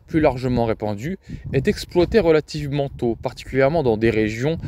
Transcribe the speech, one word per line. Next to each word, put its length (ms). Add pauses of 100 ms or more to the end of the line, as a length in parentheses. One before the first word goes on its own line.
plus 140
largement 420
répandu, 540 (340)
est 160
exploité 520
relativement 680
tôt, 340
particulièrement 640
dans 140
des 120
régions 480 (100)